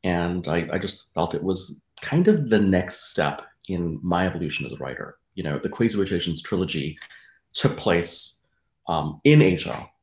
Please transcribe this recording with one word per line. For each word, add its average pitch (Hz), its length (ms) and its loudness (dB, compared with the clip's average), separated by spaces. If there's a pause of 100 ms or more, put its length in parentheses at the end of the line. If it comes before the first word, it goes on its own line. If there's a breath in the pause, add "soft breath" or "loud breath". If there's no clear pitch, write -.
And 87 460 -2
I, 82 240 0
I 90 40 -2
just - 360 -6
felt 85 200 -2
it - 80 -4
was - 380 -4 (220)
kind 175 260 2
of 156 220 4
the 107 100 6
next 95 520 2
step - 320 -2 (260)
in 87 340 -4
my 87 220 2
evolution 73 400 -4
as - 80 -10
a - 20 -12
writer. 65 400 -10 (200)
You 92 80 -8
know, 76 140 -2
the - 120 -4
Crazy 113 280 0
Rich 98 140 0
Asians 85 300 -2
trilogy 80 580 -4 (540 loud breath)
took - 240 0
place, - 640 0 (480)
um, 78 340 -4
in 151 180 10
Asia 90 480 0 (140)